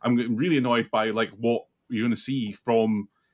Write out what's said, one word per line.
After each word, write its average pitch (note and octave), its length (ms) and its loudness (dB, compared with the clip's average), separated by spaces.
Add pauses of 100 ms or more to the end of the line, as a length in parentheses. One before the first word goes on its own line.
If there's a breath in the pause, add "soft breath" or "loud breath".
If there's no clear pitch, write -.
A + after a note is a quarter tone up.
I'm A#2+ 320 0
really D3+ 220 0
annoyed A#2+ 340 0
by, A2 180 0
like, A2 220 -2
what A#2 320 -2 (260)
you're A#2 160 -2
gonna A#2 100 0
see A#2+ 360 -2
from, A2 580 0 (240)